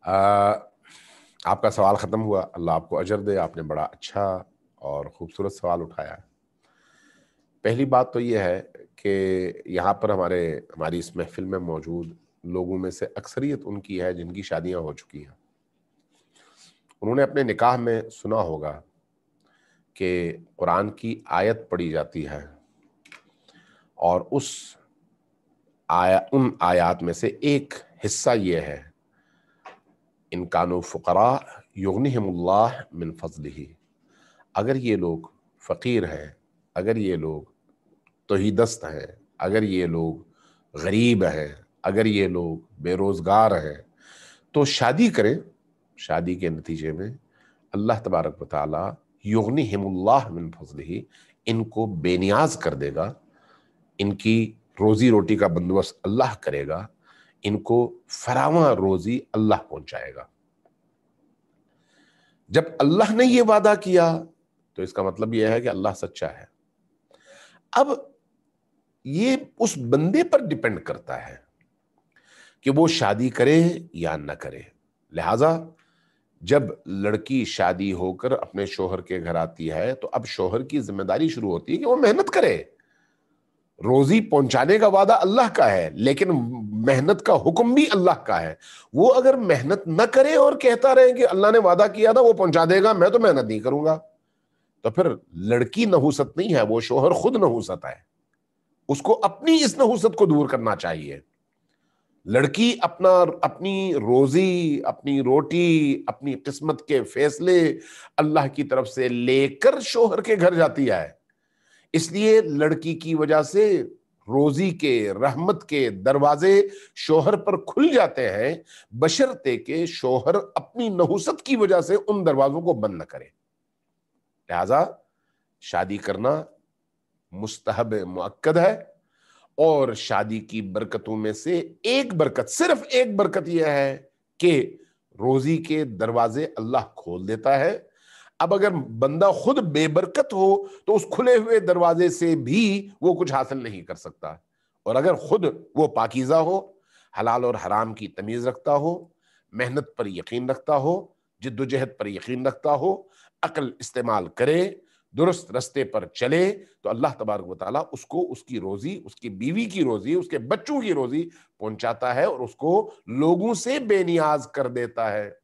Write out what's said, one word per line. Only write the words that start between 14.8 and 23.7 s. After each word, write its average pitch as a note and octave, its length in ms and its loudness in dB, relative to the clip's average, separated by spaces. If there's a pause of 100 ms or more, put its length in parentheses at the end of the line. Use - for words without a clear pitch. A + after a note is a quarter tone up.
چکی - 260 -20
ہیں۔ C#2 160 -20 (1700)
انہوں A2 140 -2
نے C#3 60 2
اپنے C#3 200 0
نکاح A#2+ 340 2
میں A#2 340 -2
سنا A2 260 -6
ہوگا D#2 440 -6 (1120)
کہ F2 420 -4 (200)
قرآن F2+ 340 -2
کی A2+ 360 -10
آیت G#2+ 440 -2
پڑھی F2 200 -4
جاتی D2+ 380 -8
ہے D2 180 -14 (1500)